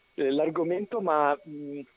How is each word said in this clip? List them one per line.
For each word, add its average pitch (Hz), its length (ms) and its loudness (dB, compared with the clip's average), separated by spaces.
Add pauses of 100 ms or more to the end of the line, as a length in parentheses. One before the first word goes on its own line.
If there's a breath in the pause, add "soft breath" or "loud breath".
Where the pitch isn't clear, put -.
(160)
eh, 139 160 0
l'argomento, 170 720 0
ma, 151 360 2 (100)
mm, 147 340 -10 (160)